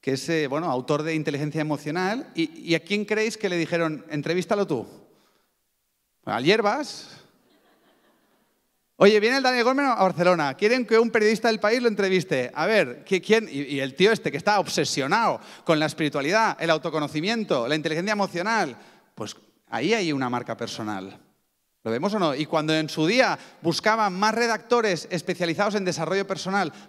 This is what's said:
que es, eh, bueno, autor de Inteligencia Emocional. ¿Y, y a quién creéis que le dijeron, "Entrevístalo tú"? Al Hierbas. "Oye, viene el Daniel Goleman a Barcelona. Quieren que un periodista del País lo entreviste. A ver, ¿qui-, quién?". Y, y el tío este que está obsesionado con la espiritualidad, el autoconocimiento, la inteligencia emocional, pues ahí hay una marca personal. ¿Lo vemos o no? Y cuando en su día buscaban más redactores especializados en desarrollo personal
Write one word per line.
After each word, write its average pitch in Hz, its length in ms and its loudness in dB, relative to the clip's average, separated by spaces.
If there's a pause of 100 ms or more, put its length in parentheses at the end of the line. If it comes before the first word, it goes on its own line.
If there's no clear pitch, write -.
que 131 100 -2
es, 131 160 -4
eh, 156 200 0
bueno, 143 220 -2
autor 127 320 0
de 160 120 -2
Inteligencia 151 480 -2
Emocional. 170 720 -4
¿Y, 160 260 -4
y 165 140 -2
a 160 60 0
quién 202 260 -2
creéis 220 320 -2
que 202 100 -2
le 175 80 -2
dijeron, 165 540 -2
"Entrevístalo 175 560 -2
tú"? 117 200 -4 (1400)
Al 110 180 -2
Hierbas. 220 640 0 (1900)
"Oye, 214 220 8
viene 233 200 2
el 269 40 -2
Daniel 254 220 2
Goleman 262 280 2
a 214 100 2
Barcelona. 170 560 2
Quieren 233 260 2
que 226 140 4
un 233 120 4
periodista 220 380 2
del 220 100 0
País 226 220 2
lo 240 80 2
entreviste. 185 680 0
A 156 120 -2
ver, 165 400 0
¿qui-, 185 180 -2
quién?". 220 260 2
Y, 139 120 -6
y 139 180 -6
el 135 140 -6
tío 196 180 4
este 175 180 -2
que 135 60 -8
está 202 240 2
obsesionado 151 800 0 (240)
con 156 160 2
la 156 60 2
espiritualidad, 156 760 0
el 165 80 -2
autoconocimiento, 160 1000 -2
la 147 100 0
inteligencia 165 360 -2
emocional, 190 640 -2 (380)
pues 107 200 -10 (340)
ahí 123 240 -2
hay 190 200 0
una 131 180 -2
marca 120 260 -6
personal. 104 600 -8 (640)
¿Lo 110 80 -4
vemos 160 240 -2
o 214 60 0
no? 151 160 0
Y 151 100 -4
cuando 156 260 0
en 156 160 0
su 156 160 -2
día 208 320 2 (260)
buscaban 208 500 2
más 208 200 2
redactores 226 800 0
especializados 180 640 -2
en 202 100 -2
desarrollo 175 400 -2
personal 190 480 -4 (160)